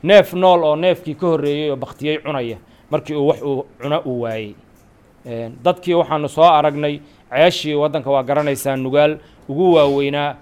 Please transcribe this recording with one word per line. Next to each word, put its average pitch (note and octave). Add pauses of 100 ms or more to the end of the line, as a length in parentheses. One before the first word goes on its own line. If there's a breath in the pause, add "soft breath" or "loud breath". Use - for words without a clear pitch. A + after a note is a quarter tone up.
Neef F3+
nool F3+
oo D3+
neefkii E3+
ka F3+
horreeyey D3
oo C3+
baktiyey D3
cunaya, B2+ (340 soft breath)
markii D3+
uu C#3+
wax -
uu C#3 (160)
cuno C#3+
uu B2
waayey. A2 (720)
Een, A#2 (100)
dadkii F3
waxaanu D3+
soo D#3
aragnay, D3 (300 soft breath)
ceeshii D3+
waddanka C#3+
waa C3+
garanaysaa, C#3
nugaal C#3+ (320 soft breath)
ugu E3+
waaweynaa C#3+